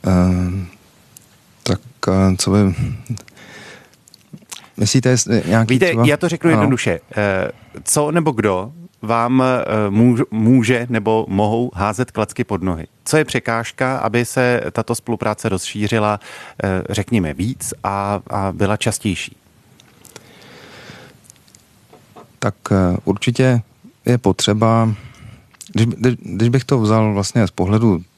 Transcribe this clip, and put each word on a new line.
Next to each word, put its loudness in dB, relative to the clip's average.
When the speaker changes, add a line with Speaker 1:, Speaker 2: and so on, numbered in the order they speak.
Speaker 1:
Ehm, 2
tak, -2
eh, 4
co -2
by, 4
myslíte, 0
jestli 2
nějaký 2
Speaker 2:
Víte, 2
Speaker 1:
třeba 2
Speaker 2:
já 4
to -2
řeknu 0
Speaker 1:
Ano. 4
Speaker 2:
jednoduše. 0
Eh, 0
co 0
nebo 0
kdo 0
vám, 2
eh, 0
můž-, 4
může 2
nebo 0
mohou 0
házet -2
klacky -4
pod -4
nohy? -4
Co 0
je 2
překážka, -4
aby 0
se 0
tato -4
spolupráce -4
rozšířila, -2
eh, 0
řekněme, -2
víc -6
a, -4
a -4
byla -2
častější? -4
Speaker 1:
Tak, -4
eh, 2
určitě 2
je 2
potřeba, 2
když, 2
když, 0
když -2
bych 2
to 0
vzal 2
vlastně 0
z -4
pohledu 2